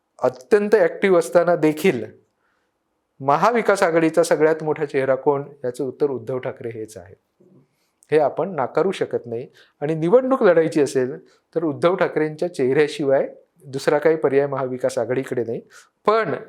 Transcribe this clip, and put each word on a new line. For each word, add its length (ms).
अत्यंत 560
ॲक्टिव्ह 440
असताना 360
देखील 500
महाविकास 640
आघाडीचा 400
सगळ्यात 400
मोठा 220
चेहरा 300
कोण, 280
याचं 200
उत्तर 260
उद्धव 280
ठाकरे 320
हेच 280
आहे. 460
हे 60
आपण 360
नाकारू 360
शकत 340
नाही. 220
आणि 140
निवडणूक 480
लढायची 380
असेल 360
तर 80
उद्धव 320
ठाकरेंच्या 580
चेहऱ्याशिवाय 720
दुसरा 320
काही 180
पर्याय 320
महाविकास 500
आघाडीकडे 460
नाही. 180
पण 300